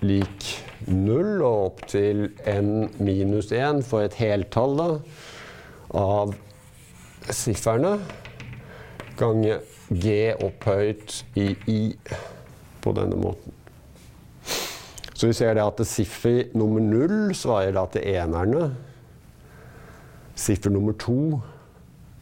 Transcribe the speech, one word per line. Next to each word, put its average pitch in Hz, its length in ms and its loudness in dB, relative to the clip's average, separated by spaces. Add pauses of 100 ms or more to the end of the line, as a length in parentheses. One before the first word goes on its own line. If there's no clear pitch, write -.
lik - 460 0 (420)
null 131 560 2
og 107 220 2
opp - 240 -10
til 104 400 2 (160)
n 104 420 2 (120)
minus 98 520 2
en 139 320 2
for 107 200 2
et 95 120 -4
heltall 113 640 2
da, 170 100 2 (1040)
av 101 400 2 (960)
sifferne, 120 680 2 (1200)
gange 110 400 4 (320)
g 104 240 2 (260)
opphøyt 101 800 0 (160)
i 98 140 2 (180)
i 110 120 2 (1000)
på - 160 2
denne 95 220 0
måten. - 340 -4 (1600)
Så 117 160 4
vi 110 80 4
ser 113 160 4
det 107 80 4
at 104 240 2
siffer 120 640 0 (100)
nummer 110 240 4
null 175 560 2
svarer 98 380 2
da 95 180 2
til 87 160 -2
enerne. 95 640 2 (1600)
Siffer 101 400 0
nummer 104 240 2
to, 143 400 0 (840)